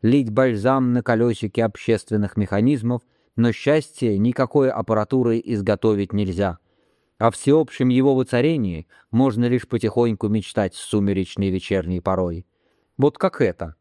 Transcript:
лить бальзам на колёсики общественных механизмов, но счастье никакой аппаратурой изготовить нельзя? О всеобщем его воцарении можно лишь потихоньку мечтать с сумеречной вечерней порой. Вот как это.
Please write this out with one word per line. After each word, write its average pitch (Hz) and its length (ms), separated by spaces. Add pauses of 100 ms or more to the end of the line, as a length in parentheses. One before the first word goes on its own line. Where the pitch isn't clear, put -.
лить 120 300
бальзам 123 640
на 120 100
колёсики 117 560
общественных 107 760
механизмов, 117 640 (360)
но 117 160
счастье 131 640
никакой 127 520
аппаратурой 113 760
изготовить 104 680
нельзя? 95 480 (580)
О 113 140
всеобщем 139 560
его 131 260
воцарении 127 760 (220)
можно 120 360
лишь 120 220
потихоньку 113 600
мечтать 104 480
с - 40
сумеречной 98 680
вечерней 92 520
порой. 90 440 (520)
Вот 143 200
как - 220
это. 90 420